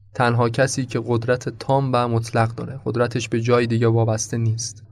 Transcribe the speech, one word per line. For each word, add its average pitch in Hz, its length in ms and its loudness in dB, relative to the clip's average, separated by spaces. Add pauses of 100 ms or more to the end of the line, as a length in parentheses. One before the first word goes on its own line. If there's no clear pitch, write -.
(180)
تنها 120 300 2
کسی 131 380 0
که 117 200 -4
قدرت 120 420 0 (100)
تام 135 340 0
و 120 160 2
مطلق 113 460 0
داره، 120 320 -10
قدرتش 123 420 0
به 120 120 0
جای 120 260 4
دیگه 117 200 2
وابسته 113 500 0
نیست. 113 560 -4